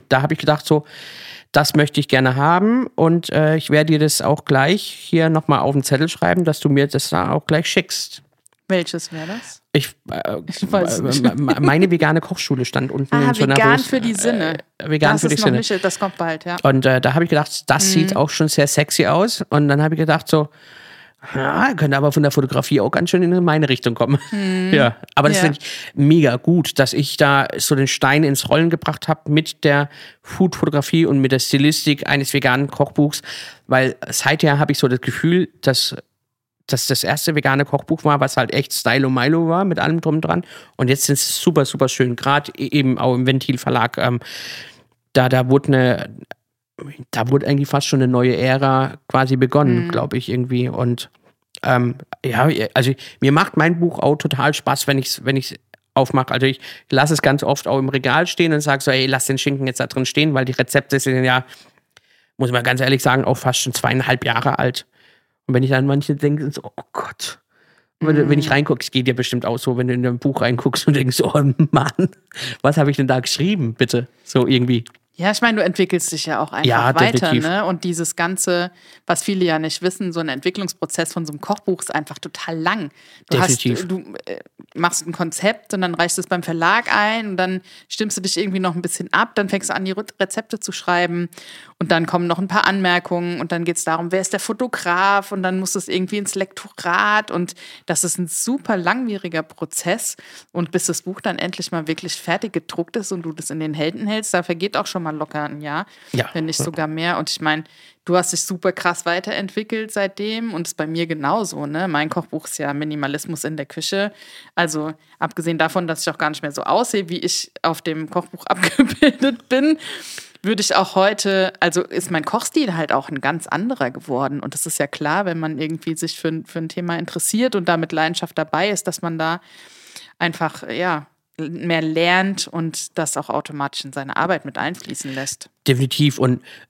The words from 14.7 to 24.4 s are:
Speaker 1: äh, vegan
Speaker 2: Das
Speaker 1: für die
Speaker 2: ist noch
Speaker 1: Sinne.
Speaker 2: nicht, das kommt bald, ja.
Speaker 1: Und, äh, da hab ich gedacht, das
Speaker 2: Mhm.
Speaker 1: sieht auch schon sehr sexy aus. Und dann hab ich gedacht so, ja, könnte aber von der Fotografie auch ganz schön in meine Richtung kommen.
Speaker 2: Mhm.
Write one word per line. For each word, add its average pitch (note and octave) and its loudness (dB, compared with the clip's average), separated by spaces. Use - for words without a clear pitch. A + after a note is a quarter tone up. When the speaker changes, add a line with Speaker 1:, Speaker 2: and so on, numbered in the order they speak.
Speaker 1:
äh, - -8
vegan D3+ 4
Speaker 2:
Das D#3 0
Speaker 1:
für D#3+ 2
die D3+ 2
Speaker 2:
ist F3+ 0
noch - 2
Speaker 1:
Sinne. B2 4
Speaker 2:
nicht, F#3 -2
das F3+ -2
kommt F#3+ -4
bald, E3 -4
ja. F3 -2
Speaker 1:
Und, C3+ 4
äh, B2+ 4
da B2+ 2
hab D#3+ 4
ich E3+ 2
gedacht, - 0
das D3 4
Speaker 2:
Mhm. G3 2
Speaker 1:
sieht F#3 2
auch D3 2
schon - 0
sehr C#3+ 2
sexy - 0
aus. E3+ 2
Und D3 2
dann C#3+ 4
hab D#3 2
ich D#3+ -2
gedacht D#3+ 0
so, D3+ 2
ja, G3+ 0
könnte C#3+ 2
aber C#3+ 2
von D#3 2
der C#3+ 4
Fotografie C3 2
auch G#2+ 2
ganz - 0
schön F#3 4
in F3 4
meine D#3 2
Richtung B2 0
kommen. C3 2
Speaker 2:
Mhm. G3+ -2